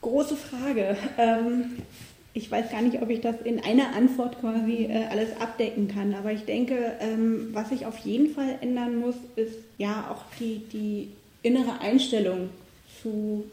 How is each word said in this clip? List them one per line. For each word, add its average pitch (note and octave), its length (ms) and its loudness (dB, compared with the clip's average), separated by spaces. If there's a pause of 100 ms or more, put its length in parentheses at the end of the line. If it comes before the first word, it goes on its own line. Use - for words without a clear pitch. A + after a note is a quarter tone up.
Große C#4+ 340 2
Frage. B3 600 -2 (220)
Ähm, A#3 540 4 (600)
ich A3 140 -6
weiß A3+ 220 0
gar A3 100 -2
nicht, A#3+ 180 4
ob A3+ 120 0
ich A3+ 100 0
das A#3 140 0 (100)
in A#3 180 0
einer B3+ 320 4
Antwort A#3+ 460 4
quasi, A3+ 480 0
äh, A3 220 2
alles A3 180 2 (100)
abdecken A3 480 0
kann. G3+ 280 0
Aber G3+ 160 -2
ich G#3+ 140 -4
denke, A#3+ 540 0
ähm, A3 540 2
was G#3+ 160 -2
sich C4 160 -2
auf A3 140 -8
jeden C4 340 -2
Fall C4 260 -2
ändern A#3+ 380 -2
muss, A#3+ 160 -2 (220)
ist A3+ 180 -4 (240)
ja G#3 340 -4
auch - 120 -10 (160)
die, A3 240 -4 (100)
die G#3 360 -4 (340)
innere A#3+ 360 2
Einstellung G3 720 2 (540)
zu G#3+ 500 -2